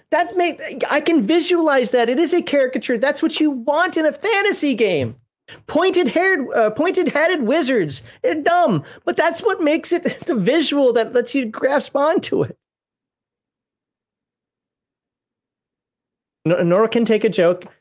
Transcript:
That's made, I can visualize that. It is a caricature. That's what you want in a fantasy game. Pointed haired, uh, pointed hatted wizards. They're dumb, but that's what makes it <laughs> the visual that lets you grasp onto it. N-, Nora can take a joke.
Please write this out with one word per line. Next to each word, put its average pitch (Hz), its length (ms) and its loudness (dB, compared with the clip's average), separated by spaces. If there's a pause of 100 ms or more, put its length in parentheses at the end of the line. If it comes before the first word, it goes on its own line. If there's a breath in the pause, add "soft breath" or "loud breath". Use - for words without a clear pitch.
(100)
That's 339 260 0
made, 311 540 -4
I 294 100 0
can 302 260 2
visualize 311 640 2
that. 233 180 2
It 254 120 0
is 302 120 0
a 262 100 2
caricature. 254 540 -2
That's 277 260 0
what - 180 0
you 302 100 2
want 294 460 -2
in 320 100 0
a 294 60 0
fantasy 392 600 -2
game. 151 420 -2 (500 loud breath)
Pointed 359 420 2
haired, 285 460 0
uh, 220 160 2
pointed 330 380 0
hatted 320 340 0
wizards. 233 600 0 (200 loud breath)
They're - 180 -2
dumb, 311 440 2 (200 loud breath)
but 349 120 -2
that's 339 260 0
what 381 180 0
makes 311 320 0
it 339 120 0 (160)
<laughs> - 60 -20
the 302 100 -2
visual 262 560 2
that 226 200 0
lets 240 220 -2
you 269 120 0
grasp 269 500 -2
onto 302 480 0
it. - 120 -8 (4000)
N-, 175 220 2
Nora 208 200 4
can 233 160 0
take 220 200 2
a 220 40 2
joke. 180 360 2 (160)